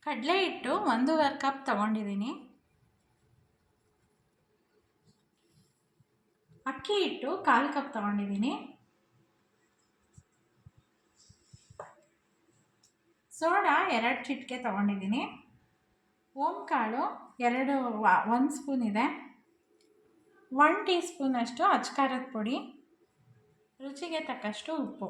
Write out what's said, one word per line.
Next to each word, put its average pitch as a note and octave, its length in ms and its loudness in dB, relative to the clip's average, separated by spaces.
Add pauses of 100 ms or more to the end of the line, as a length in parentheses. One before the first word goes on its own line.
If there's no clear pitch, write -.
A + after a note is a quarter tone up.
ಕಡಲೆ C#4+ 360 0
ಹಿಟ್ಟು D#4 320 -2 (180)
ಒಂದೂವರೆ C#4 520 4
ಕಪ್ C#4 240 -2
ತಗೊಂಡಿದ್ದೀನಿ, G#3+ 640 -2 (4000)
ಅಕ್ಕಿ D4+ 360 -4
ಹಿಟ್ಟು C4+ 280 -2 (180)
ಕಾಲು C4+ 280 4
ಕಪ್ C#4 200 -4
ತಗೊಂಡಿದ್ದೀನಿ, G#3 580 -2 (4000)
ಸೋಡಾ E4+ 360 4 (220)
ಎರಡು A#3+ 300 0
ಚಿಟಿಕೆ B3+ 380 -6
ತಗೊಂಡಿದ್ದೀನಿ, G3+ 560 0 (1160)
ಓಂ D#4 200 0 (160)
ಕಾಳು B3 320 0 (460)
ಎರಡು C4 260 0 (300)
ವ-, F3+ 180 6 (120)
ಒಂದು C4+ 220 4
ಸ್ಪೂನ್ C4+ 340 -2
ಇದೆ, G#3+ 140 2 (1500)
ಒನ್ D4+ 360 6
ಟೀ F#4 80 4 (160)
ಸ್ಪೂನಷ್ಟು C4 520 -2 (120)
ಅಚ್ಕಾರದ B3+ 580 0
ಪುಡಿ, A3+ 240 -2 (1200)
ರುಚಿಗೆ D4 400 -6 (120)
ತಕ್ಕಷ್ಟು A#3+ 420 -6 (140)
ಉಪ್ಪು. - 220 -10